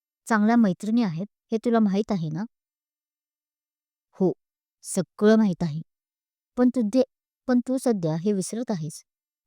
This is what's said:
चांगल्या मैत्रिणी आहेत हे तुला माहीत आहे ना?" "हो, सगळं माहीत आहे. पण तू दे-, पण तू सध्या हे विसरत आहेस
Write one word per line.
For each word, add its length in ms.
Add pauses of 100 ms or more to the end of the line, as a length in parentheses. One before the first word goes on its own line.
(260)
चांगल्या 300
मैत्रिणी 460
आहेत 240 (260)
हे 120
तुला 160
माहीत 320
आहे 180
ना?" 140 (1700)
"हो, 160 (520)
सगळं 520
माहीत 260
आहे. 180 (760)
पण 120
तू 160
दे-, 200 (440)
पण 200
तू 100
सध्या 380
हे 160
विसरत 380
आहेस 320 (440)